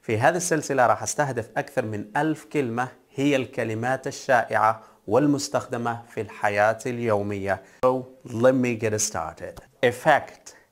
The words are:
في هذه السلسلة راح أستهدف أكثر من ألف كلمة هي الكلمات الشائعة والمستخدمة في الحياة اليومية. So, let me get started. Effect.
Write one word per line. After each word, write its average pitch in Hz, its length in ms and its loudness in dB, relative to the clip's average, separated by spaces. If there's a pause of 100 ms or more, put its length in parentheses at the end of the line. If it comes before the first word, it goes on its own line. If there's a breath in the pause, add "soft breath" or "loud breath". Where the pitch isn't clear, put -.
في 110 160 -2
هذه 160 180 4
السلسلة 147 500 0
راح 113 160 2
أستهدف 123 540 -4
أكثر 143 280 -4
من 104 200 -8 (120)
ألف 151 280 -2
كلمة 123 440 -4 (260)
هي 139 220 2
الكلمات 120 680 -4
الشائعة 113 760 2 (240 loud breath)
والمستخدمة 120 1000 0
في - 120 -8
الحياة 107 680 0
اليومية. 104 760 -2 (240 loud breath)
So, - 20 6 (380)
let 123 280 4 (100)
me 117 200 -2
get 107 160 0 (100)
started. 87 500 -10 (260)
Effect. - 680 2 (180)